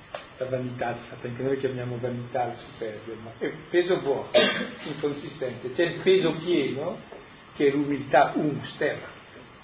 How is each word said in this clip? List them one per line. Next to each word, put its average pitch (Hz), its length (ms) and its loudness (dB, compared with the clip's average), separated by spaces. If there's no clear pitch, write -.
la 127 80 -4
vanità, 123 440 -4
infatti - 360 -10
anche 120 160 -6
noi 135 160 0
chiamiamo 123 400 -2
vanità 120 480 -2
la 120 100 -6
superbia, 110 640 -10
ma 113 160 -14
è - 80 -4
un - 220 -8
peso 175 300 4
vuoto, 127 400 2
inconsistente. 135 880 -6
C'è 175 120 4
il 156 160 -2
peso 165 320 6
pieno, 156 560 0
che 139 140 6
è - 20 8
l'umiltà 139 640 4
humus 139 420 -2
terra, - 320 -2